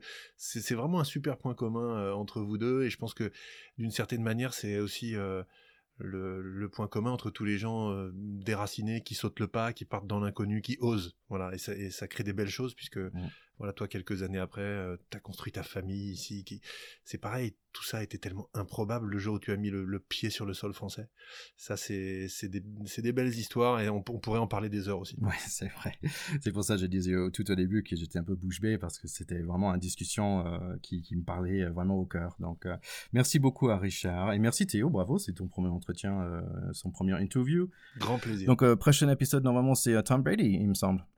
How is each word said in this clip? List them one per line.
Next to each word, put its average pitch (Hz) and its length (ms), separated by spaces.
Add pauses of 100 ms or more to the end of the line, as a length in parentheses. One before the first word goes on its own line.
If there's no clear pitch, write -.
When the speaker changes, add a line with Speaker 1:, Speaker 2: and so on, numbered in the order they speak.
(360)
Speaker 1:
c'est, - 240
c'est 120 140
vraiment 156 260
un 151 40
super 143 340
point 123 160
commun, 117 440
euh, 98 140
entre 104 300
vous 104 160
deux, 127 240
et 123 80
je - 80
pense 113 160
que 104 180 (460)
d'une 113 140
certaine 113 300
manière, 117 300
c'est 104 260
aussi, 107 380
euh, 95 260 (560)
le, 95 440
le 95 260
point 104 200
commun 110 240
entre 117 180
tous - 140
les 104 120
gens, 110 360
euh, 95 220
déracinés, 104 880
qui - 120
sautent - 260
le 107 60
pas, 113 260
qui - 120
partent 101 240
dans 101 120
l'inconnu, 104 400
qui 123 200
osent. 110 360 (120)
Voilà, 92 260
et 92 40
ça, - 160
et 98 160
ça 92 180
crée - 160
des 101 80
belles 98 180
choses, 123 240
puisque, - 240
Speaker 2:
Mm. 90 300 (300)
Speaker 1:
voilà, 101 140
toi, 104 140
quelques 98 380
années 95 140
après, 92 220
euh, 98 360 (140)
t'as 104 100
construit - 320
ta 92 100
famille 98 500
ici, 98 320
qui... 101 160 (440)
c'est - 140
pareil, 117 360 (180)
tout - 120
ça 110 180
était 101 160
tellement 95 360
improbable 110 540
le 101 100
jour 104 180
où - 40
tu - 120
as 101 40
mis 104 140
le, 98 140
le 95 160
pied - 300
sur - 160
le 98 80
sol 101 200
français. 107 340 (480)
Ça, - 200
c'est, 95 520
c'est - 200
des, 92 140 (240)
c'est 113 160
des 120 100
belles 127 240
histoires, 120 440
et 107 80
on, 104 200
on 120 100
pourrait 110 200
en 113 80
parler 104 220
des 101 200
heures 98 120
aussi. - 200
Speaker 2:
Ouais, 101 120
<laughs> - 160
c'est - 200
vrai. - 300 (420)
C'est 107 120
pour 101 120
ça 107 100
que 92 80
je 92 40
disais 92 300
au, 92 140
tout 95 200
au 98 40
début 92 280
que 90 140
j'étais 82 220
un 85 60
peu 95 120
bouche 90 240
bée, 107 180
parce 85 200
que - 100
c'était 87 340
vraiment 90 300
une 90 80
discussion, 92 680
euh, 87 360
qui, 87 200
qui - 140
me 87 80
parlait, 90 380
euh, 85 80
vraiment 90 280
au 92 80
cœur. 87 340
Donc, 85 260
euh, 87 100 (360)
merci 131 260
beaucoup 135 320
à 104 80
Richard, 92 560
et 101 40
merci 107 280
Théo, 110 240
bravo, 107 280
c'est - 140
ton 92 160
premier 92 200
entretien, 95 540
euh, 87 180 (320)
son - 180
premier 95 300
interview. 139 500 (280)
Speaker 1:
Grand 120 200
plaisir. 107 280
Speaker 2:
Donc, 127 160
euh, 120 140
prochain 147 320
épisode, 135 340
normalement, 127 320
c'est, 120 200
euh, 107 80
Tom 131 200
Brady, 143 380
il 104 80
me 98 60
semble. 95 300 (140)